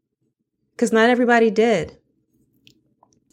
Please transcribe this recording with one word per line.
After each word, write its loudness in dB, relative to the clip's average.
'Cause -2
not 2
everybody 2
did. -2